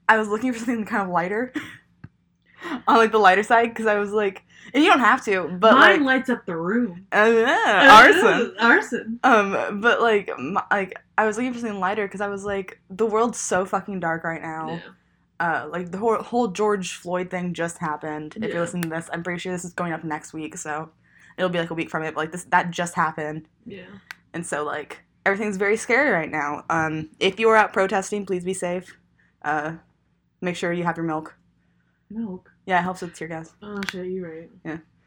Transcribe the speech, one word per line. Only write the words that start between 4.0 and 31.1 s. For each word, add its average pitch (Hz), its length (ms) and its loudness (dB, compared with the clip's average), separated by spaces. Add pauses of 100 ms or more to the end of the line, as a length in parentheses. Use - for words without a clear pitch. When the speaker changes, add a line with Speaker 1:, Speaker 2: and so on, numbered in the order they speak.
Speaker 1:
like, 202 300 -2 (300)
and 285 80 4
you 349 80 6
don't 311 120 4
have 233 240 4
to, 185 240 -2 (100)
but, 220 140 8
Speaker 2:
Mine 285 320 6
Speaker 1:
like, 262 140 2
Speaker 2:
lights 254 100 -4
up 240 160 -4
the 175 100 -6
room. 185 560 -4
Speaker 1:
uh, 220 180 4
yeah, 240 600 4
Speaker 2:
Uh, - 40 12
Speaker 1:
arson. 254 640 8
Speaker 2:
arson. 233 680 0
Speaker 1:
Um, 202 560 2
but, 233 200 2
like, 214 280 2
m-, 165 280 -6 (140)
like, 190 260 -2 (200)
I 214 80 2
was 214 100 -2
looking 247 160 -4
for 240 80 -10
something 208 220 -6
lighter 196 260 -2
'cause 190 140 -10
I 202 60 -4
was 202 180 -8
like, 196 340 -8 (100)
the 196 160 -2
world's 226 320 0
so 190 280 -2
fucking 190 340 -6
dark 165 240 -4
right 165 180 -8
now. 160 280 -10
Speaker 2:
Yeah. 165 100 -8 (640)
Speaker 1:
Uh, 151 280 -2
like, 175 220 -8
the 190 60 -10
whole, 220 260 0
whole 240 240 -2
George 196 460 -2
Floyd 180 360 -6
thing 180 240 -6
just 170 260 -6
happened. 151 580 -8
If - 60 -8
you're - 100 -6
Speaker 2:
Yeah. 170 80 -4
Speaker 1:
listening 170 220 -6
to 165 60 -8
this, 165 220 -8
I'm 170 120 -8
pretty 175 160 -6
sure 185 120 -8
this 180 140 -8
is 175 80 -14
going 170 180 -6
up 160 140 -8
next 156 260 -8
week, 156 240 -12
so 160 340 -10 (480)
it'll 185 120 0
be, 175 100 -2
like, 165 120 -4
a - 20 -6
week 160 160 -6
from 160 140 -4
it, 156 120 -6
but, 156 60 -4
like, 160 100 -6
this, 175 140 -12
that 175 260 0
just 175 240 -4
happened. 156 520 -4 (180)
Speaker 2:
Yeah. 185 200 -16 (480)
Speaker 1:
And 170 120 -8
so, 151 180 -4
like, 147 400 -8 (220)
everything's 196 320 0
very 202 200 2
scary 247 340 2
right 165 200 -2
now. 147 380 -4
Um, 160 400 -2 (100)
if 190 200 0
you 226 100 4
are 220 80 6
out 208 160 4
protesting, 196 520 -2
please 180 200 -4
be 185 80 -4
safe. 180 420 -8 (480)
Uh, 156 300 -4 (680)
make 180 140 -4
sure 175 160 -4
you 175 120 -4
have 170 120 -2
your 165 100 -6
milk. 156 300 -6 (760)